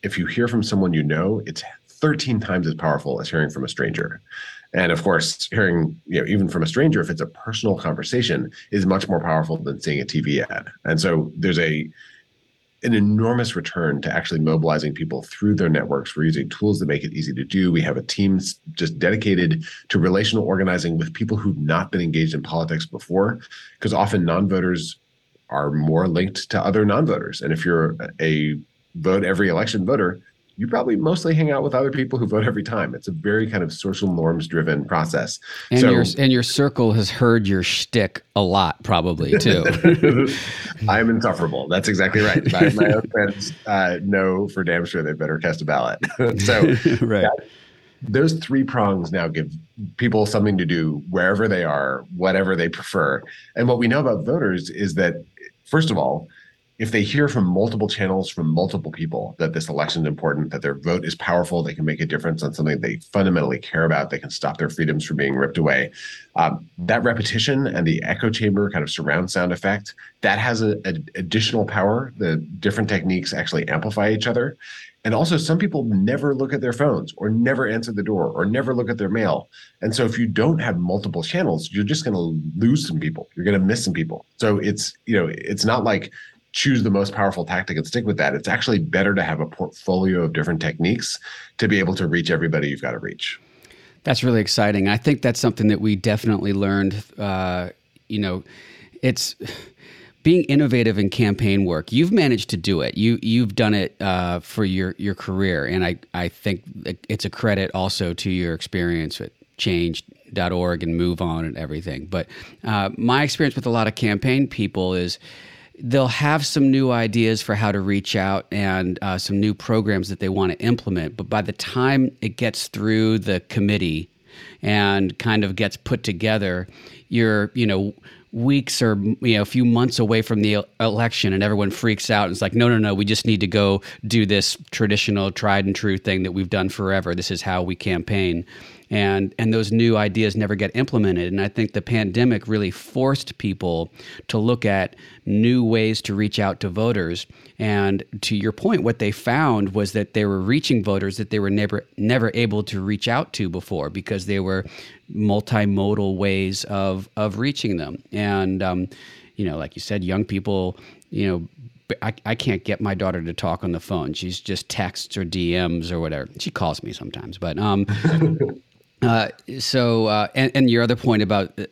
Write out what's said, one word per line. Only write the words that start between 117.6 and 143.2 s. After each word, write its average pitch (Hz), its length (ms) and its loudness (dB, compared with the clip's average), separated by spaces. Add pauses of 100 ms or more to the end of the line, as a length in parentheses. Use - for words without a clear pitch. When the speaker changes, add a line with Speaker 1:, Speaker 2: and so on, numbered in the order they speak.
Speaker 2:
to 101 100 0
reach 98 360 0
out 98 340 0
and, 92 500 0
uh, 95 160 -2
some 101 220 -2
new 104 160 2
programs 101 540 0
that 95 100 -8
they 95 100 -2
wanna 95 260 0
implement. 98 640 -2
But 98 140 -10
by 107 120 2
the 95 100 -6
time 131 680 0
it 107 160 -4
gets - 300 -4
through 110 540 2
the 92 280 -2
committee 92 640 0 (500)
and 98 600 2
kind 107 240 2
of 95 100 -2
gets 101 220 -2
put - 260 -4
together, 98 640 -2 (400)
you're, 110 460 2
you 123 100 0
know, 101 300 0 (360)
weeks 131 520 0
or, 110 120 4 (280)
you 113 140 4
know, 104 40 4
a 101 60 0
few 127 180 2
months 120 340 4
away 110 220 4
from 107 220 0
the 107 100 4
el-, 104 140 0 (140)
election, 113 520 0
and 95 100 2
everyone 101 280 2
freaks 107 400 -2
out. 104 140 4
And 87 80 -2
it's - 100 -6
like, 95 120 0
"No, 120 140 6
no, 120 80 4
no, 107 160 2
we 98 140 2
just 107 180 2
need 110 160 2
to 101 60 0
go 98 340 4 (260)
do 107 200 4
this 98 280 2 (160)
traditional 101 640 0
tried 101 320 2
and 95 100 0
true 98 220 0
thing 95 280 0
that 90 80 -4
we've 92 180 -4
done 95 180 0
forever. 95 460 -2
This 87 160 -4
is 90 100 -4
how 90 220 -2
we 90 120 -4
campaign." 90 680 -2 (460)
And, 98 480 0
and 113 140 2
those 110 180 0
new 113 280 4
ideas 104 360 0
never 104 200 0
get 98 200 -2
implemented. 98 560 2
And 98 120 0
I 104 60 0
think 110 260 -2
the 104 80 -2
pandemic 110 640 0
really 104 220 0
forced - 640 -4